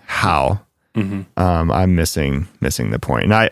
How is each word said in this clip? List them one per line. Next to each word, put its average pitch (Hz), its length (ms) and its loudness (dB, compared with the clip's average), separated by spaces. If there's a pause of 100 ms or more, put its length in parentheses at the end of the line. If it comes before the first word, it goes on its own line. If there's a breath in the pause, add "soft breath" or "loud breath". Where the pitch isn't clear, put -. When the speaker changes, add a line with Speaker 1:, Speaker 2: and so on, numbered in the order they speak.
Speaker 1:
how, 82 520 0 (360)
Speaker 2:
Mm-hmm. 98 260 -4 (200)
Speaker 1:
um, 85 300 2
I'm 92 240 2
missing, 78 520 -2 (140)
missing 62 300 -2
the 57 80 -2
point?" 58 260 -2
And 101 80 4
I, 110 180 2